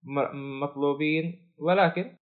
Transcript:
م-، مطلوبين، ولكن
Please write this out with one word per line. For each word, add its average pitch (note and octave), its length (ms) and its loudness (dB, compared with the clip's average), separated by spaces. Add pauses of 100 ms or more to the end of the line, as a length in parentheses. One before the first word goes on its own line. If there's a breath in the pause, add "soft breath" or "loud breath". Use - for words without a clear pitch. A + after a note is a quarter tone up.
م-، C#3 600 -4
مطلوبين، D3 920 -2
ولكن F3+ 640 2